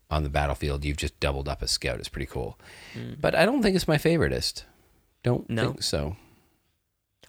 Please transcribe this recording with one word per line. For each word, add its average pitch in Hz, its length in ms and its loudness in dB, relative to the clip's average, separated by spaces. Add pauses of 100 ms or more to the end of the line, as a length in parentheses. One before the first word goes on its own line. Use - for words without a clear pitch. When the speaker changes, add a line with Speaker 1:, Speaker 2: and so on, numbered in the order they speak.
Speaker 1:
on 76 140 2
the 71 60 -2
battlefield, 71 540 0
you've 73 140 0
just - 220 -4
doubled 69 280 -2
up 69 140 -4
as - 80 -4
Scout. - 300 -2
It's - 100 -10
pretty - 160 -6
cool. - 320 -6 (380)
Speaker 2:
Mm. 120 260 -10
Speaker 1:
But 147 140 2
I 160 100 6
don't 254 160 2
think 202 140 4
it's 170 120 0
my 156 100 6
favoritist. 95 640 2 (580)
Don't 123 300 0
Speaker 2:
No? 117 200 0
Speaker 1:
think - 120 -8
so. 76 320 0 (1120)